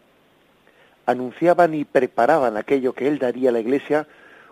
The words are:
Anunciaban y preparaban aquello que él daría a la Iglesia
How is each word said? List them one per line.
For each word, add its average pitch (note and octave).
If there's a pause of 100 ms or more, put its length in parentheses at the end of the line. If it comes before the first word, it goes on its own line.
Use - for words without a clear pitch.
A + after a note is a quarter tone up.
(1040)
Anunciaban D#3+
y D3
preparaban B2
aquello B2+
que B2+
él D3
daría B2+
a B2
la A#2+
Iglesia C#3 (460)